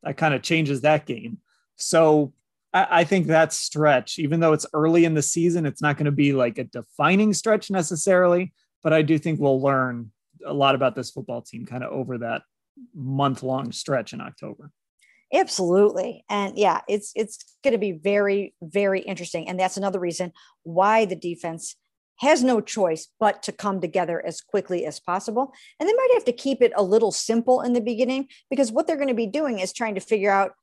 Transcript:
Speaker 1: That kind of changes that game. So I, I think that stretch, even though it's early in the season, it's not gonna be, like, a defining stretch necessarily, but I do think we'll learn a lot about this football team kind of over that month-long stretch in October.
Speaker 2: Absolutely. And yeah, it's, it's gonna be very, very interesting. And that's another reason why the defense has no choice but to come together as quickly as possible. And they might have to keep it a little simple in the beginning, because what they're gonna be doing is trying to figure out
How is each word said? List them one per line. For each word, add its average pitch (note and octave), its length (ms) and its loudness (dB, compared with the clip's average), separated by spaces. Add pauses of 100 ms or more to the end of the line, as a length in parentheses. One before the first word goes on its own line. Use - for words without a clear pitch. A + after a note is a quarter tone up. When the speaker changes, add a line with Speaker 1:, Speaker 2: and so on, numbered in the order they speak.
Speaker 1:
That D3 160 -8
kind D#3 160 2
of B2 80 -2
changes D3 400 -2
that D3+ 240 2
game. A#2 340 -10 (360)
So D3+ 580 4 (400)
I, F3+ 160 2
I E3+ 140 4
think E3+ 240 2
that D#3+ 260 4
stretch, D3 640 0
even D3+ 220 -2
though E3 140 4
it's D3+ 200 -2
early E3 320 4
in E3 80 0
the D3+ 80 0
season, E3+ 440 0
it's - 160 -6
not D3 160 0
gonna D3 140 0
be, C#3+ 220 2
like, B2 240 0
a C3 60 -6
defining F3+ 720 0
stretch G#3+ 360 0
necessarily, F3+ 840 2 (280)
but D#3 120 2
I D#3+ 100 4
do D3+ 160 2
think D#3 200 -2
we'll C3+ 220 2
learn B2+ 500 -2 (320)
a D3 100 -8
lot C#3 200 2
about C3 220 0
this B2+ 160 -8
football A#2 320 -10
team - 240 -16
kind B2+ 160 -10
of B2 80 -10
over B2+ 280 -6
that A#2 220 -6 (540)
month-long C3 760 -4
stretch B2 400 -4
in - 80 -12
October. - 500 -16 (600)
Speaker 2:
Absolutely. G3+ 960 2
And G3+ 300 -4
yeah, F#3 300 2
it's, G3+ 280 -4
it's - 480 -8
gonna A#3+ 140 2
be G3 140 -2
very, G3+ 720 -2
very F#3+ 380 -2
interesting. E3+ 460 -10
And F#3 120 -8
that's F#3 180 -2
another F#3+ 220 -4
reason F3 320 -6 (320)
why G3 420 2
the F3+ 100 -6
defense E3 600 -10 (400)
has C#4+ 280 2
no B3 180 2
choice F3 480 -4 (100)
but G#3 240 0
to - 80 -8
come G3 280 -4
together E3+ 460 -4
as E3 160 -10
quickly F#3 440 -4
as D3 140 -10
possible. A3 540 -4 (260)
And D#4 80 0
they G#4+ 60 4
might B4+ 220 4
have A4+ 100 0
to B3 80 0
keep C4 280 -2
it A#3 140 4
a G3+ 80 2
little G3+ 280 2
simple A#3 500 0
in B3 120 -2
the A#3+ 80 2
beginning, B3 460 -2 (220)
because C4 220 0
what D#4 160 0
they're E4 100 0
gonna C4+ 160 0
be A3+ 140 -2
doing B3+ 320 -2
is F#3+ 120 -4
trying A3 240 -6
to F#3 60 -6
figure G#3 300 0
out G3 320 2